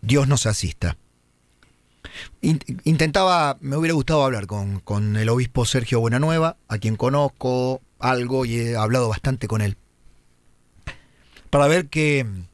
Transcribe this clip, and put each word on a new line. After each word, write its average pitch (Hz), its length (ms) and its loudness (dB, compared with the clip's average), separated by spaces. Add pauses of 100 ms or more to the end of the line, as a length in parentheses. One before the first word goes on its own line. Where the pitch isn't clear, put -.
Dios 135 260 2
nos 135 180 2
asista". 92 520 -4 (1400)
In-, 156 200 0 (220)
intentaba, 160 800 2
me 139 160 -4
hubiera 165 180 0
gustado 151 280 2
hablar 120 220 0
con, 98 360 -4
con 104 360 -2
el 107 100 0
obispo 120 380 0
Sergio 120 340 0
Buenanueva, 156 580 0 (100)
a 110 100 -6
quien 110 180 -2
conozco 127 880 -2 (160)
algo 127 480 0
y 117 120 -2
he 117 180 -2
hablado 113 340 2
bastante 117 380 -2
con 110 140 0
él, 101 140 -2 (1700)
para 143 160 4
ver 156 220 2
qué 147 400 0 (260)